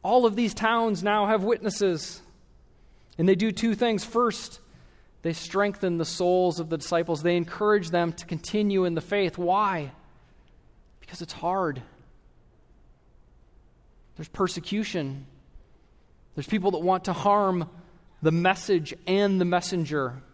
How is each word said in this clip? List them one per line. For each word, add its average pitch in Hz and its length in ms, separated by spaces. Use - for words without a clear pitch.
All 240 220
of 208 100
these 226 180
towns 220 500
now 208 240
have 208 160
witnesses, 202 760
and 170 120
they 190 60
do 214 160
two 226 240
things. 220 280
First, - 560
they 165 120
strengthen 190 680
the 160 60
souls 180 540
of 160 100
the 165 80
disciples. 165 440
They 175 160
encourage 180 540
them 170 220
to - 120
continue 196 600
in 170 100
the 160 60
faith. 196 360
Why? 180 540
Because - 220
it's 165 120
hard. 165 480
There's 160 100
persecution. 170 1000
There's 143 100
people 202 260
that 170 80
want 180 260
to 185 80
harm 185 560
the 156 100
message 175 640
and 196 340
the 180 40
messenger. 151 760